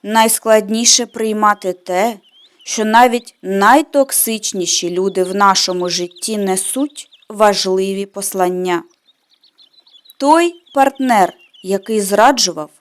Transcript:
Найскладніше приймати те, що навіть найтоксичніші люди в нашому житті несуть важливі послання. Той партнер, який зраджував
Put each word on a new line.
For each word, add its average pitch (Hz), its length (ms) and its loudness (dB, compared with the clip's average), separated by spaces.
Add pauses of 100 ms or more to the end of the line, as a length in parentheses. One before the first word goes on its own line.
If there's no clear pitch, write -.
Найскладніше 220 1040 0
приймати 208 680 -2
те, 190 460 -4 (460)
що - 200 -4
навіть 233 580 2
найтоксичніші 208 1500 0
люди 185 340 -2
в 185 100 -6
нашому 185 540 2
житті 180 500 -6
несуть 196 720 -4 (180)
важливі 196 800 0
послання. 180 760 -4 (1400)
Той 339 360 2 (200)
партнер, 262 580 2 (300)
який 202 380 -4
зраджував 196 680 0 (100)